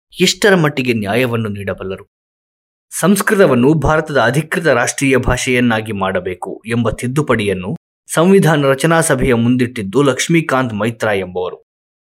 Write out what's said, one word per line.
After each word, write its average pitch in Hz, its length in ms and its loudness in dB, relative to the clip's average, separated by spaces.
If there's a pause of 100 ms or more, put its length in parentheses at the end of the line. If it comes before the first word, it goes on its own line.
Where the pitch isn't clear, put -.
(200)
ಎಷ್ಟರ 185 360 2
ಮಟ್ಟಿಗೆ 143 380 0
ನ್ಯಾಯವನ್ನು 113 560 -2
ನೀಡಬಲ್ಲರು? 95 580 -10 (920)
ಸಂಸ್ಕೃತವನ್ನು 170 760 2
ಭಾರತದ 156 440 0
ಅಧಿಕೃತ 147 500 0
ರಾಷ್ಟ್ರೀಯ 127 500 0
ಭಾಷೆಯನ್ನಾಗಿ 120 760 0
ಮಾಡಬೇಕು 95 760 -6
ಎಂಬ 113 220 -2
ತಿದ್ದುಪಡಿಯನ್ನು 113 880 -2 (360)
ಸಂವಿಧಾನ 160 520 4
ರಚನಾ 160 360 2
ಸಭೆಯ 131 320 0
ಮುಂದಿಟ್ಟಿದ್ದು 117 680 0
ಲಕ್ಷ್ಮೀಕಾಂತ್ 131 720 0
ಮೈತ್ರಾ 110 400 -2
ಎಂಬವರು. 90 500 -6 (520)